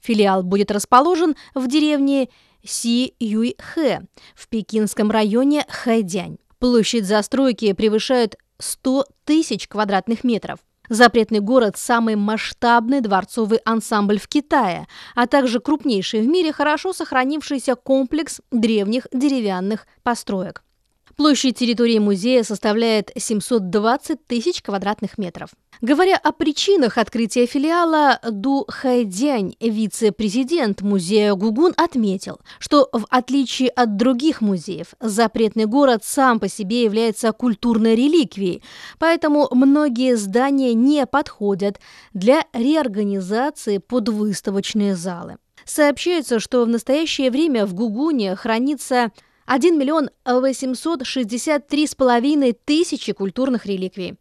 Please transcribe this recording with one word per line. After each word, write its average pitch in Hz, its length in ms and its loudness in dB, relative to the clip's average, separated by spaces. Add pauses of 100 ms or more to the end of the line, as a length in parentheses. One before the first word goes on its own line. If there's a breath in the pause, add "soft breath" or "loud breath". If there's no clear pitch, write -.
Филиал 196 420 2
будет 196 280 0
расположен 302 680 2 (180 loud breath)
в 262 140 -4
деревне 277 600 0 (340 soft breath)
Си-Юйхэ 233 1400 -2 (280 soft breath)
в - 140 -20
пекинском 214 640 -2
районе 233 600 2
Хэдянь. 185 680 -2 (220)
Площадь 233 480 2
застройки 208 680 0
превышает 220 640 0 (220)
сто - 480 -2 (180)
тысяч 302 440 0
квадратных 208 540 -2
метров. 220 360 -2 (320)
Запретный 220 500 4
город — 220 360 2
самый 226 400 0
масштабный 233 840 0
дворцовый 208 640 0
ансамбль 214 520 0
в - 80 -10
Китае, 214 640 0 (260 loud breath)
а 240 120 0
также 247 340 2
крупнейший 240 640 -2
в 220 40 2
мире 320 240 2
хорошо 302 440 -2
сохранившийся 277 800 -2
комплекс 269 680 -2 (100)
древних 220 600 0
деревянных 220 760 -2 (160)
построек. 208 600 -6 (500)
Площадь 285 440 2
территории 233 400 2
музея 208 460 2
составляет 214 720 -2
семьсот 208 540 -2
двадцать 226 580 -2
тысяч 247 340 -4
квадратных 202 560 -6
метров. 175 320 -10 (300 soft breath)
Говоря 320 360 2
о - 140 0
причинах 320 680 0
открытия 233 500 0
филиала, 311 840 2
Ду 254 400 -2
Хайдянь, 240 920 -2
вице-президент 220 1200 -2
музея 202 520 2
Гугун, 226 420 2
отметил, 214 640 -2 (220 loud breath)
что 285 320 4
в 220 180 -2
отличие 254 600 0
от 233 260 0
других 254 440 2
музеев, 185 600 -4
запретный 220 680 0
город 247 380 4
сам 247 340 2
по 196 100 -4
себе 220 360 -2
является 220 480 0
культурной 226 640 2
реликвией, 233 680 0 (380 loud breath)
поэтому 320 500 2
многие 262 680 4
здания 247 580 0
не 269 320 2
подходят 202 760 -4 (320 loud breath)
для 233 400 2
реорганизации 220 1300 -2
под 240 300 -2
выставочные 208 840 -2
залы. 175 440 -10 (260 loud breath)
Сообщается, 294 760 0
что 240 260 0
в 226 40 -2
настоящее 262 640 -2
время 262 340 0
в 185 80 -6
Гугуне 226 600 -2
хранится 247 760 -2 (360 soft breath)
один 302 320 2
миллион 285 320 0 (160)
восемьсот 262 800 -2
шестьдесят 254 600 -4
три 302 180 0
с - 80 -6
половиной 262 580 2
тысячи 302 600 -2
культурных 233 520 -2
реликвий. 185 560 -8